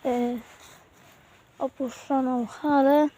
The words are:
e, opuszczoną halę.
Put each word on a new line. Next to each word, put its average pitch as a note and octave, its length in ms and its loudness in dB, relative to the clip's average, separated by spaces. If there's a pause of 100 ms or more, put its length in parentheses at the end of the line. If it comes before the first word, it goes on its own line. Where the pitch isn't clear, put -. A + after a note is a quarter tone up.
e, B3 320 -2 (1200)
opuszczoną B3+ 880 -4
halę. D4 600 2 (100)